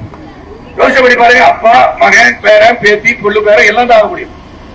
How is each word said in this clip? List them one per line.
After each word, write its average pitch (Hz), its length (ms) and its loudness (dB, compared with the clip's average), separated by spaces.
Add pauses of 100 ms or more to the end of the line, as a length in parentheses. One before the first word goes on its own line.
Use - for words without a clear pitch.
(800)
யோசனை 269 240 0
பண்ணி 247 180 2
பாருங்க. 240 200 2 (100)
அப்பா, 226 220 0 (280)
மகன், - 420 0
பேரன், 214 380 2
பேத்தி, 208 280 -2 (120)
புள்ளு, 208 260 -2
பேரன் 208 240 2
எல்லாம் 240 180 -2
தான் 226 120 4
ஆக 202 100 -2
முடியும். - 220 -14 (400)